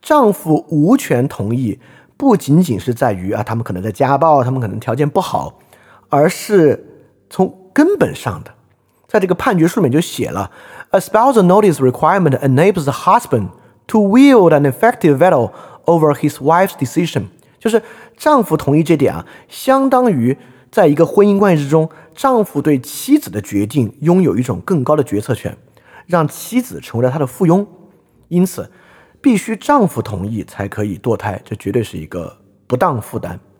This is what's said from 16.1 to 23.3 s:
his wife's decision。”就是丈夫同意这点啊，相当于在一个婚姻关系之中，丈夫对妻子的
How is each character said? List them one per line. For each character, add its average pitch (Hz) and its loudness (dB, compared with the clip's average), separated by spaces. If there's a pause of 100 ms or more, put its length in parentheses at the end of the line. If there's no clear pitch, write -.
his 147 -2
wife's 165 2
decision。” 139 -4 (300)
就 - -4
是 220 0 (360)
丈 294 2
夫 156 -2
同 143 0
意 165 2
这 156 2
点 127 0
啊， 82 -10 (220)
相 269 0
当 254 2
于 131 0 (320)
在 190 2
一 147 4
个 156 4
婚 208 2
姻 202 2
关 196 2
系 147 -2
之 139 -8
中， 160 2 (240)
丈 254 0
夫 147 -6
对 147 0
妻 - -2
子 - -4
的 98 -6